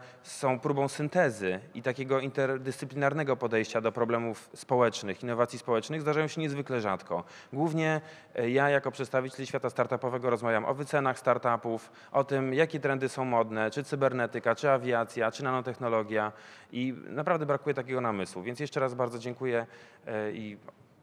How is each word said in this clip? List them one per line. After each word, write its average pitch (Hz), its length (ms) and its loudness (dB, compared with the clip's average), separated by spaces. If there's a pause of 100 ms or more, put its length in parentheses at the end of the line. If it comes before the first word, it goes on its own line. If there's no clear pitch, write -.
(220)
są 131 360 0
próbą 139 300 0
syntezy 117 720 0 (140)
i 117 80 -10
takiego 131 380 0
interdyscyplinarnego 135 1160 0
podejścia 113 440 0
do 110 120 0
problemów 117 640 -2
społecznych, 113 680 2
innowacji 120 360 0
społecznych, 123 420 0
zdarzają 151 260 2
się 156 140 -6
niezwykle 139 400 -2
rzadko. 92 440 -2 (280)
Głównie, 156 480 2 (340)
e, 120 160 0
ja 139 200 4
jako 139 200 2
przedstawiciel 131 560 -4
świata 127 240 -2
startupowego 123 600 0
rozmawiam 113 340 2
o 131 100 2
wycenach 139 440 0
startupów, 117 760 0 (200)
o 139 120 4
tym, 135 300 0
jakie 160 260 2
trendy 135 280 0
są 131 160 -2
modne, 110 460 2
czy 143 140 -4
cybernetyka, 127 720 2
czy 147 160 2
awiacja, 120 600 2
czy 143 140 -8
nanotechnologia 113 880 0 (400)
i 123 220 -2 (140)
naprawdę 156 380 0
brakuje 143 280 0
takiego 127 260 -2
namysłu. 98 420 -2
Więc 120 180 -6
jeszcze 147 200 -4
raz 131 140 0
bardzo 120 240 -2
dziękuję, 120 480 -2 (400)
e, 107 260 -4
i 107 240 -10 (460)